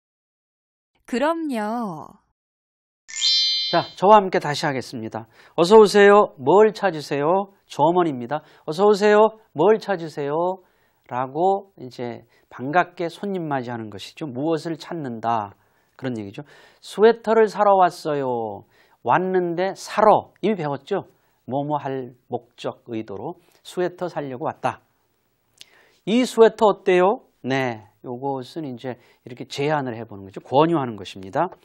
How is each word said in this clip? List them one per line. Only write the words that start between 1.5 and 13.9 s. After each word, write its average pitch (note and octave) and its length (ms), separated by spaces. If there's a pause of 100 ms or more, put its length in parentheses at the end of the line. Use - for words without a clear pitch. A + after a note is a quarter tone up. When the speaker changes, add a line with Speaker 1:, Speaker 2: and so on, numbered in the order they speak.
Speaker 2:
자, E3 120 (140)
저와 G3+ 200
함께 F#3+ 220
다시 D3+ 280
하겠습니다. A#2 600 (280)
어서 F3 220
오세요. G3+ 600
뭘 F#3 340
찾으세요? E3 800 (140)
저 - 160
어머니입니다. D3+ 600 (220)
어서 D#3+ 220
오세요. G#3 340 (320)
뭘 G3 260
찾으세요? D#3 540 (760)
라고 D3+ 680
이제 B2 460 (240)
반갑게 E3+ 600
손님 F#3+ 400
맞이하는 A#2+ 420